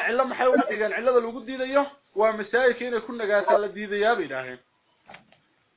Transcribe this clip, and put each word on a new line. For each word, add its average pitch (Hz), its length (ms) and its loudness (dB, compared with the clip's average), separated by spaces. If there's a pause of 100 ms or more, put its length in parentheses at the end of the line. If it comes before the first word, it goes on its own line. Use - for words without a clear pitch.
cilla 240 180 0
maxay 247 240 0
u 254 80 6 (120)
dhigeen? 208 280 -2
Cillada 240 240 2
lagu 233 200 -4
diidayo 262 460 -2 (280)
waa 220 180 2
masaa'ilka 240 520 0
inay 240 160 -4
ku 233 120 -10
nagaato 202 460 2
la 208 100 -2
diidayaa 208 480 0
bay 185 80 -2
yiraahdeen. 131 340 -8 (1200)